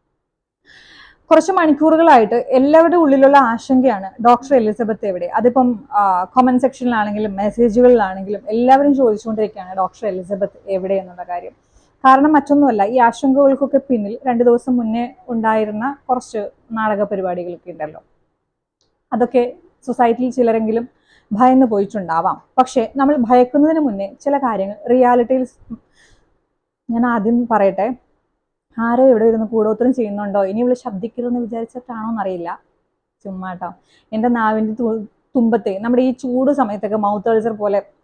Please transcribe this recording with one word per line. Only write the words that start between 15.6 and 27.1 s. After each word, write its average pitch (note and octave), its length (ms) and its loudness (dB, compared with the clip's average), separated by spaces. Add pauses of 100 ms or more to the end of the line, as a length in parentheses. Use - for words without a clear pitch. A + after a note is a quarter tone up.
കുറച്ച് A#3 400 -6 (220)
നാടക G#3+ 320 -2
പരിപാടികളൊക്കെ F3+ 680 -8
ഉണ്ടല്ലോ, D#3 300 -12 (1120)
അതൊക്കെ A#3+ 400 -2 (340)
സൊസൈറ്റിയിൽ A#3+ 440 -2
ചിലരെങ്കിലും A3+ 580 -2 (440)
ഭയന്ന് B3+ 320 4
പോയിട്ടുണ്ടാവാം. F#3+ 760 -4 (160)
പക്ഷേ B3+ 380 0
നമ്മൾ C#4 240 2
ഭയക്കുന്നതിന് B3+ 600 2
മുന്നേ G3+ 420 -4
ചില C#4+ 160 -2
കാര്യങ്ങൾ G#3 380 -4 (140)
റിയാലിറ്റിയിൽ B3 540 2
സ്-, - 340 -16 (1120)
ഞാൻ A#3 140 0
ആദ്യം A#3 460 0